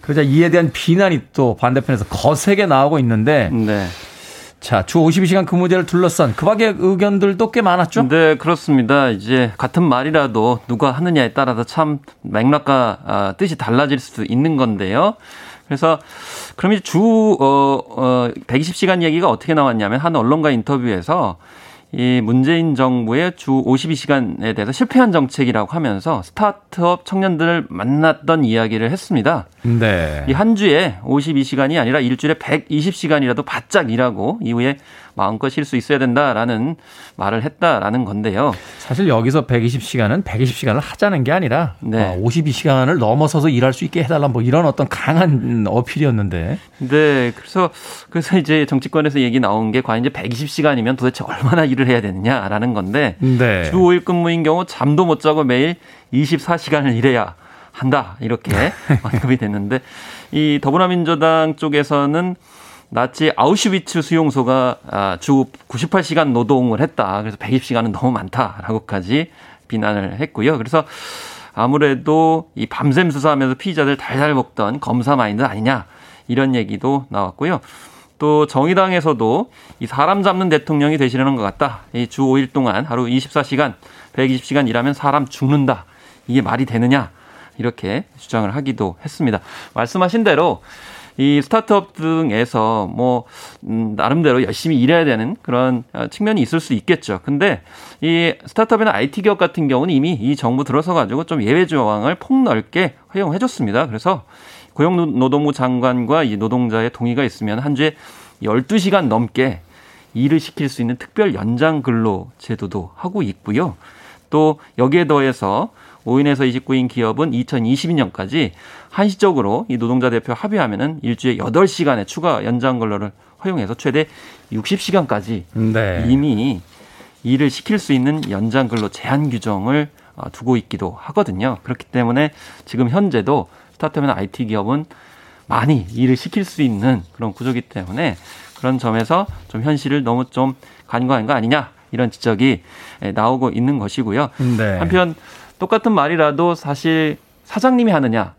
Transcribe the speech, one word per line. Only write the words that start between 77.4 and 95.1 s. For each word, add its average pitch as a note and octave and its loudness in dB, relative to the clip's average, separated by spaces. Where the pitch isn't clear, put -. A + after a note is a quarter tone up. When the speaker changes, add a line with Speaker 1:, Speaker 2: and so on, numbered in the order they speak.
Speaker 2:
또 D3+ 4
정의당에서도 D#3+ 0
이 A#2 -8
사람 E3 0
잡는 F#3 2
대통령이 D3+ 2
되시려는 C3+ 0
것 A#2 -4
같다. A2 -4
이 A#2+ -2
주 C3+ -2
오 C3 4
일 C3 0
동안 B2 0
하루 B2 -2
이십사 C3 -2
시간, C#3 -2
백이십 C3 0
시간 C#3 0
일하면 A#2+ 0
사람 C#3+ -2
죽는다. C3+ 0
이게 A#2+ 2
말이 A#2 -2
되느냐? A#2+ 2
이렇게 A#2 -6
주장을 G#2+ -2
하기도 A#2+ -4
했습니다. B2+ -2
말씀하신 F#3 0
대로 D#3+ 2
이 C#3+ 2
스타트업 G#3+ 0
등에서 A#2 0
뭐, A#2+ 0
음, A2 -2
나름대로 C3 2
열심히 B2 0
일해야 D#3+ 4
되는 A#2+ -2